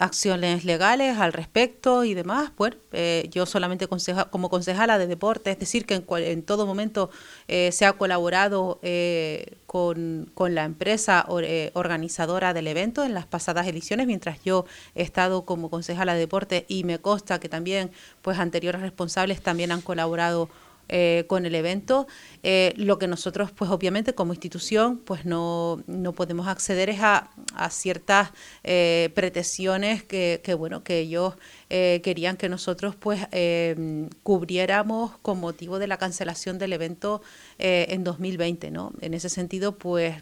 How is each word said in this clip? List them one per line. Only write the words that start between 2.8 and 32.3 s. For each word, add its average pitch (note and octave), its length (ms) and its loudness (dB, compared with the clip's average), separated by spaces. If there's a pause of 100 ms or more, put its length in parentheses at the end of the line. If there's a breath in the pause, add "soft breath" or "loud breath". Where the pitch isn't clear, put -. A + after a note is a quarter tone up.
eh, E3+ 400 0
yo F3+ 140 0
solamente F#3 420 0
conseja-, F3+ 420 -2
como F3+ 200 -2
concejala F#3+ 480 2
de F3+ 100 2
deporte, G3 420 0
es F#3+ 80 -2
decir, G#3+ 280 -2
que G3+ 100 0
en F#3 60 -2
cual-, E3+ 220 -2
en E3 200 -2
todo G#3 220 0
momento, G3 440 -2 (380 loud breath)
eh, F3+ 240 4
se G3+ 140 4
ha G3 80 8
colaborado, F#3 920 2
eh, F3 720 -2 (100)
con, E3 680 -2
con F3 220 2
la D#3 100 0
empresa F#3 640 2
or-, F3 160 0
eh, D#3+ 280 -2
organizadora F3 800 0
del E3 140 -2
evento G#3+ 380 -2
en B3 80 -2
las F3 120 -6
pasadas F3 400 -2
ediciones, F#3+ 420 -2
mientras F3 360 -4
yo F#3 220 2 (280 loud breath)
he F3 100 -2
estado F#3 420 0
como E3+ 240 -4
concejala E3+ 460 -2
de E3+ 40 2
deporte F3 480 -2
y F#3 160 -2
me E3+ 160 -2
consta G3 400 0
que D#3+ 80 -10
también, F3+ 440 -4 (300 loud breath)
pues, F#3 180 -2
anteriores F3 420 -2
responsables F#3 600 -2
también F3 300 0
han E3+ 100 -2
colaborado, E3+ 680 0 (400 soft breath)
eh, E3+ 380 4
con F#3 180 0
el E3+ 100 -2
evento. G3 520 0 (360 loud breath)
Eh, F#3 320 4
lo G3 240 2
que F#3+ 80 0
nosotros, F3+ 440 -4
pues, F#3 200 -2
obviamente, G3 420 0
como F3+ 200 -2
institución, G#3+ 640 0
pues, F3+ 260 -8
no, E3+ 640 -2
no F3+ 240 -4
podemos F3 360 -4
acceder F#3+ 420 0
es G3+ 100 -2
a, G#3 320 4 (240)
a E3+ 140 -2
ciertas, F#3+ 600 2 (340 loud breath)
eh, E3+ 500 4
pretensiones F#3+ 880 0
que, F3 400 0
que, F#3 100 -2
bueno, E3 300 -4
que F3 160 0
ellos, E3+ 360 -2 (340 loud breath)
eh, F3+ 340 4
querían F3 320 0